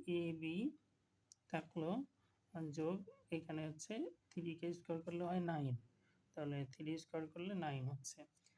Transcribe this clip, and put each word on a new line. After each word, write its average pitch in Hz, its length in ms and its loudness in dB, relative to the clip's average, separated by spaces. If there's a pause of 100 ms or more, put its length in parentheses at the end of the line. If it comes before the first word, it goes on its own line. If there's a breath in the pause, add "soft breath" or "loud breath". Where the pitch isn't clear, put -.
এবি 170 640 2 (800)
থাকলো, 170 520 0 (680 soft breath)
যোগ 165 380 2 (220)
এখানে 156 360 0
হচ্ছে 214 420 -2 (200)
থ্রি 170 260 -2
কে 175 180 0
স্কয়ার 170 280 -2
করলে 170 220 0
হয় 180 160 4
নাইন। 151 360 4 (580 soft breath)
তাহলে 143 320 0
থ্রি 156 320 -4
স্কয়ার 160 300 -2
করলে 175 260 -4
নাইন 143 340 0
হচ্ছে। 139 380 -6 (320 soft breath)